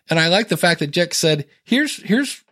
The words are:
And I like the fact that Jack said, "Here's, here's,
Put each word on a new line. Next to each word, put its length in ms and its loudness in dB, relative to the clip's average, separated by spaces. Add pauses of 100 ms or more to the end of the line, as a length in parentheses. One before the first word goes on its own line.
And 100 2
I 80 2
like 200 2
the 100 -2
fact 220 2
that 120 -2
Jack 220 -2
said, 320 0 (200)
"Here's, 320 -2
here's, 440 -2 (100)